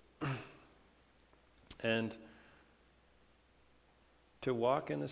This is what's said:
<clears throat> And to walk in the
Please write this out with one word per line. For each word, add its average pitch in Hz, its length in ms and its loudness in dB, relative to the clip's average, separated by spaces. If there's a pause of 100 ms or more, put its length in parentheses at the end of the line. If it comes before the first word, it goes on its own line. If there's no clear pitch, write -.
(220)
<clears throat> 151 40 -2 (1600)
And 113 300 2 (2250)
to 131 100 2
walk 123 380 4
in 147 100 -2
the 143 120 -4